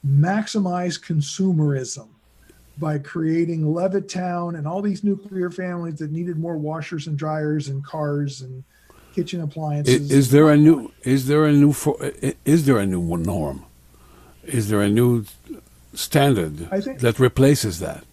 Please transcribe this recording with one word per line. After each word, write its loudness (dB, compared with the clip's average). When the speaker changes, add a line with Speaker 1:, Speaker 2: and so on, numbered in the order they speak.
Speaker 1:
maximize 0
consumerism -2
by -4
creating -2
Levittown -2
and -8
all -6
these -4
nuclear -2
families -8
that -8
needed -6
more -6
washers -8
and -6
dryers -4
and -8
cars -6
and -16
kitchen -6
Speaker 2:
I-, -6
Speaker 1:
appliances. 0
Speaker 2:
is 4
there 8
a 6
new, 6
is 0
there 4
a 4
new 6
for-, -2
i-, -6
i-, -4
is 4
there 6
a 2
new -2
norm? -4
Is -4
there 2
a 2
new 2
standard 0
Speaker 1:
I -2
think -10
Speaker 2:
that 0
replaces 2
that? -12